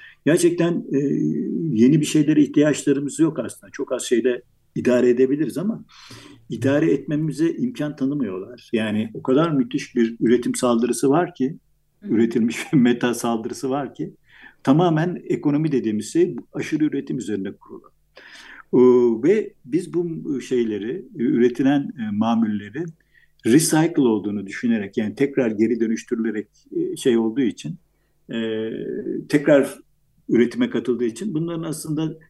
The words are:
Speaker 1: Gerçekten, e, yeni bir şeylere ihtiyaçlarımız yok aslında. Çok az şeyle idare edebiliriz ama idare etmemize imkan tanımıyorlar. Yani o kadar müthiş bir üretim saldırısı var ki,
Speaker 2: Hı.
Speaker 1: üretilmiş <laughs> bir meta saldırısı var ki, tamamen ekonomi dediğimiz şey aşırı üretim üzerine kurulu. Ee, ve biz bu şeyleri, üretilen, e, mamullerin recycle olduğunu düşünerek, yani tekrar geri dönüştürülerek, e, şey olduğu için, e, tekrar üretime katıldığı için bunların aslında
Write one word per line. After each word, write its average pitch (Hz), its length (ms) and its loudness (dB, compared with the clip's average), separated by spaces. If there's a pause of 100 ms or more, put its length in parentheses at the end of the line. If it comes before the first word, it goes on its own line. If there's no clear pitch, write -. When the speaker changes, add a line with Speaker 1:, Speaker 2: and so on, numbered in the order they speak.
(260)
Speaker 1:
Gerçekten, 170 680 2
e, 135 40 2 (760)
yeni 131 280 6
bir 147 40 0
şeylere 151 360 2
ihtiyaçlarımız 143 760 0
yok 156 200 0
aslında. 101 320 -12
Çok - 200 -8
az 127 120 -4
şeyle 123 380 0 (340)
idare 123 340 4
edebiliriz 131 480 2
ama 208 280 -4 (640)
idare 139 420 2
etmemize 151 600 -2
imkan 147 440 -6
tanımıyorlar. 117 760 -6
Yani 110 400 -2
o - 100 -12
kadar 151 280 2
müthiş 135 440 -2
bir 117 240 0
üretim 120 360 2
saldırısı 120 540 0
var 175 260 0
ki, 139 200 -2 (460)
Speaker 2:
Hı. 208 60 -14
Speaker 1:
üretilmiş 117 580 0
<laughs> - 80 -4
bir 160 40 4
meta 120 360 2
saldırısı 117 560 -6
var 135 240 -6
ki, - 200 -10 (500)
tamamen 165 640 2
ekonomi 147 440 0
dediğimiz 107 420 -2
şey 165 220 2 (180)
aşırı 151 300 -4
üretim 143 340 -4
üzerine 98 340 -6
kurulu. - 400 -20 (840)
Ee, - 40 4 (500)
ve 208 260 2 (120)
biz 151 280 -4
bu 160 480 -4
şeyleri, 117 640 -4 (100)
üretilen, 131 680 2
e, 113 300 -8
mamullerin 110 840 -2 (520)
recycle 156 560 4
olduğunu 104 460 0
düşünerek, 107 500 -4
yani 104 180 -4
tekrar 139 360 0
geri 113 280 0
dönüştürülerek, 113 680 -4 (280)
e, - 200 -4
şey 117 220 2
olduğu 113 240 0
için, 147 360 -4 (560)
e, 113 360 -4 (600)
tekrar 147 500 2 (500)
üretime 117 400 2
katıldığı 120 360 -2
için 180 280 -6
bunların 165 300 -4
aslında 160 540 -6 (120)